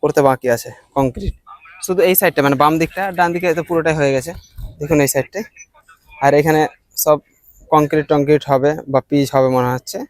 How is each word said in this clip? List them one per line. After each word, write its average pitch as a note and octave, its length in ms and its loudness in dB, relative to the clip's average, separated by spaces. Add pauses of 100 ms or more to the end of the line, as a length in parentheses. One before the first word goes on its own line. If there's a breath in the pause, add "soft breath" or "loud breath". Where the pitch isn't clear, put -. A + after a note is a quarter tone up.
করতে D3 260 0
বাকি B2+ 180 -2 (100)
আছে B2 140 -12 (260)
কংক্রিট। C#3 380 -2 (520)
শুধু F#3 220 -2
এই F#3 120 2
সাইডটা E3 260 0
মানে C#3 160 2
বাম D#3 100 4 (100)
দিকটা, F#3 200 -6 (160)
ডান F3 160 2
দিকে F3 120 -4 (120)
তো E3+ 100 -6
পুরোটাই E3 300 0
হয়ে C#3+ 180 2
গেছে। C3+ 140 -4 (500)
দেখুন D3+ 240 0
এই C3 100 -2
সাইডটায়। D#3+ 300 -4 (800)
আর C#3 160 4
এখানে D#3 200 2 (440)
সব - 140 2 (560)
কংক্রিট D3+ 380 2
টংক্রিট D3 380 2
হবে C3+ 200 2 (220)
বা C3 160 2
পিচ C#3+ 260 0
হবে C3 220 2
মনে B2+ 180 0
হচ্ছে। B2+ 240 -10 (120)